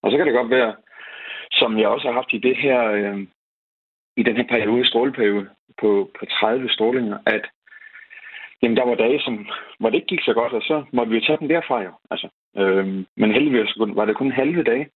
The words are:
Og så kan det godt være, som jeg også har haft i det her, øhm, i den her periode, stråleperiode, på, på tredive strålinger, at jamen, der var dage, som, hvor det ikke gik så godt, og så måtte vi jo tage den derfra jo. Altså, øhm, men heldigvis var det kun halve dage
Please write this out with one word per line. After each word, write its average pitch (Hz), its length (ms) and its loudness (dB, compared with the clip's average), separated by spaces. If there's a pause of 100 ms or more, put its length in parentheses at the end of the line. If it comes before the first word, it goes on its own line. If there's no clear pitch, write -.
Og 101 80 2
så 127 60 2
kan 160 100 4
det 127 80 2
godt 120 160 2
være, 120 240 2 (760)
som 110 260 2
jeg 107 100 4
også - 180 0
har 120 80 -2
haft 127 180 -4
i 117 60 -2
det 127 180 2
her, 131 240 2 (100)
øhm, 101 380 -2 (880)
i 117 60 0
den 110 140 2
her 120 120 2
periode, 117 400 2
stråleperiode, 117 600 0 (320)
på, 101 380 2
på - 80 -10
tredive 120 420 0
strålinger, 110 580 0
at 107 180 0 (1160)
jamen, 117 140 4
der 127 80 2
var 120 100 2
dage, 117 260 2
som, 107 260 -6 (320)
hvor 113 120 2
det 113 60 0
ikke - 180 0
gik 170 80 -2
så 117 120 2
godt, 117 180 0
og 113 100 -2
så 151 300 -2
måtte 120 180 0
vi 113 80 2
jo 110 80 -2
tage 151 120 2
den 147 120 -4
derfra 143 320 0
jo. 92 80 -10 (200)
Altså, - 180 -8 (280)
øhm, 95 500 0 (100)
men 107 160 4
heldigvis 123 460 2
var 107 260 0
det 107 120 -2
kun 135 160 -2
halve 147 300 0
dage 127 340 0